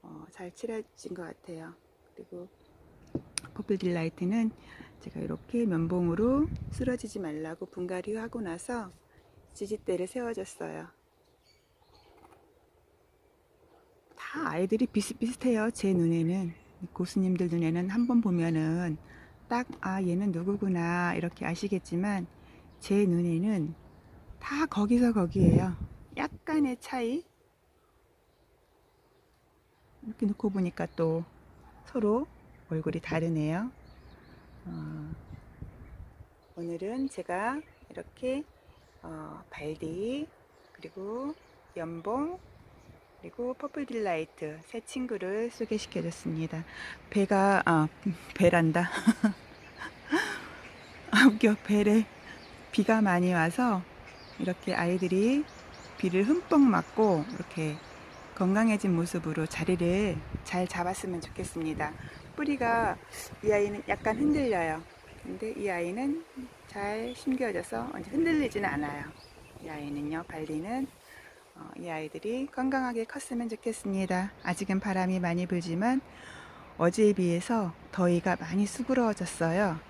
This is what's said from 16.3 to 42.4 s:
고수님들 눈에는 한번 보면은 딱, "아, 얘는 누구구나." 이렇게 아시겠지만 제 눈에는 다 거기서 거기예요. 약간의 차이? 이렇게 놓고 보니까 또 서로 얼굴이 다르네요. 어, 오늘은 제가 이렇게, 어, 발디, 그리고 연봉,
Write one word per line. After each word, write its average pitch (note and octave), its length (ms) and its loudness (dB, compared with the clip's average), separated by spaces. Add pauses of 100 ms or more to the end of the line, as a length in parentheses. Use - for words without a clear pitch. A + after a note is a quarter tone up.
고수님들 F3+ 560 2
눈에는 E3+ 400 0
한번 A#3+ 320 4
보면은 E3 760 2 (500)
딱, A#3+ 200 -2 (140)
"아, F#3+ 200 0
얘는 F#3 300 2
누구구나." F3 840 0
이렇게 - 300 -4
아시겠지만 F#3 800 -2 (540)
제 G3+ 260 4
눈에는 E3+ 680 2 (640)
다 D4 260 -2
거기서 A#3+ 460 4
거기예요. F#3 640 6 (400)
약간의 D4 640 -2
차이? B3+ 440 -2 (2750)
이렇게 A3 220 -2
놓고 G#3 240 0
보니까 F3+ 460 0
또 E3 280 0 (640)
서로 A3+ 400 2 (440)
얼굴이 D#3+ 320 -2
다르네요. D#3+ 720 0 (920)
어, D#3 460 -10 (1400)
오늘은 F#3+ 540 -6
제가 G#3+ 520 -4 (280)
이렇게, C4 540 -6 (600)
어, D#3 460 -12
발디, F3+ 800 -6 (440)
그리고 A#3+ 640 -10 (420)
연봉, G3+ 600 -4 (840)